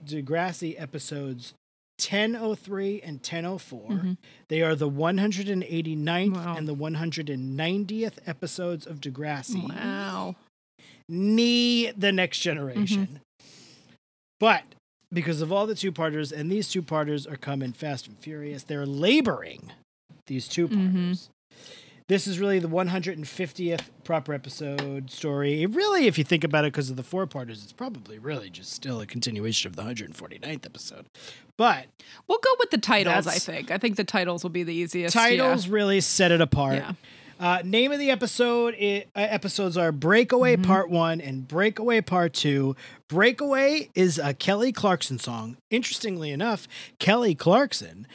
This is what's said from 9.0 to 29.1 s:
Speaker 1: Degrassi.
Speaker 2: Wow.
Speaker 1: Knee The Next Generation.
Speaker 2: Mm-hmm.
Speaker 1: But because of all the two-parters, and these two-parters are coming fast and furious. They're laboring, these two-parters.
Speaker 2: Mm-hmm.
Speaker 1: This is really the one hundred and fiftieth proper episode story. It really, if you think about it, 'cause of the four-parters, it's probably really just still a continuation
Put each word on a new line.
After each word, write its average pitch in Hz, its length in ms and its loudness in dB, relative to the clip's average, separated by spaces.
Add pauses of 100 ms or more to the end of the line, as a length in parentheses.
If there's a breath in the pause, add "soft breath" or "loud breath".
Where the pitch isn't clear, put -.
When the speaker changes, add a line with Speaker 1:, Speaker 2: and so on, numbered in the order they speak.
Speaker 1:
Degrassi. 147 680 -6
Speaker 2:
Wow. 190 680 -6 (720 soft breath)
Speaker 1:
Knee 233 840 4
The 202 200 2
Next 185 280 0
Generation. 180 680 -2
Speaker 2:
Mm-hmm. - 380 -18 (960 loud breath)
Speaker 1:
But 208 240 6 (500)
because 165 280 0
of 160 100 -2
all 202 160 2
the 220 80 -2
two-parters, 156 560 -2
and 151 200 -4
these 208 180 -2
two-parters 151 580 -2
are 147 100 -12
coming 135 340 -6
fast 139 360 -8
and 107 100 -20
furious. 147 460 -12
They're 143 220 -6
laboring, 185 840 0 (560)
these 131 200 -6
two-parters. 185 400 0
Speaker 2:
Mm-hmm. 180 260 0 (960 loud breath)
Speaker 1:
This 196 180 2
is 180 100 -4
really 196 220 2
the 170 80 0
one 175 200 0
hundred 180 300 -4
and 151 80 -10
fiftieth 170 640 -6 (140)
proper 156 300 -2
episode 139 760 -8
story. 143 540 0
It 190 60 2
really, 370 360 2
if 185 120 4
you 147 80 2
think 165 180 4
about 151 220 4
it, 143 80 -2
'cause 139 160 -4
of 131 80 -8
the 131 60 -8
four-parters, 127 600 -8
it's 101 80 -20
probably 113 480 -12
really 117 300 -8
just 87 240 -14
still 123 260 -8
a 104 60 -8
continuation 110 640 -4